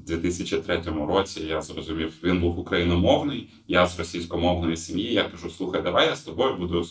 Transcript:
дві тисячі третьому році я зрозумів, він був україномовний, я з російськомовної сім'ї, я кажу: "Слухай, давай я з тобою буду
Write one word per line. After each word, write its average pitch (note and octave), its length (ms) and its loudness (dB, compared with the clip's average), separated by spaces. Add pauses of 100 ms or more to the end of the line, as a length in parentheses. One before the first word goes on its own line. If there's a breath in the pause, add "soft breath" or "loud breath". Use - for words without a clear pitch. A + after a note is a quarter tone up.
дві E2 120 -2
тисячі F2 400 0
третьому E2 480 -2
році F#2 380 0
я D#2 180 -2
зрозумів, D#2+ 520 -6 (100)
він F2+ 160 4
був F2 200 2
україномовний, G#2+ 920 2 (180 soft breath)
я F2+ 200 6
з F2 120 -6
російськомовної E2+ 760 0
сім'ї, G#2+ 360 -4
я F#2+ 100 4
кажу: E2+ 260 -8
"Слухай, F#2+ 320 -4
давай F#2+ 260 4
я - 80 0
з - 60 -12
тобою A#2+ 340 0
буду F2 360 -2